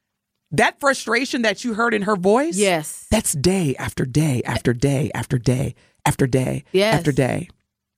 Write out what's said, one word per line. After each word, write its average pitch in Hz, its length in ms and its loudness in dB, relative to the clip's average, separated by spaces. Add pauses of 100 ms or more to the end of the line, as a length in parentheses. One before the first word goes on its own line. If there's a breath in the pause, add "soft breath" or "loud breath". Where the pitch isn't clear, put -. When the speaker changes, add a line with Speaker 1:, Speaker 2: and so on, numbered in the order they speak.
(520)
Speaker 1:
That 208 300 0
frustration 254 600 -2
that 208 200 -2
you 233 120 -4
heard 233 180 0
in 208 80 0
her 202 160 0
voice, 214 400 2
Speaker 2:
Yes. 180 520 0
Speaker 1:
that's 214 220 0
day 165 460 2
after 117 280 -6
day 135 400 2
after 120 280 0
day 131 420 0
after 131 220 -2
day 127 380 0 (300 soft breath)
after 143 220 2
day 131 460 -2
Speaker 2:
Yes. 202 220 2
Speaker 1:
after 160 180 0
day. 127 340 0 (500)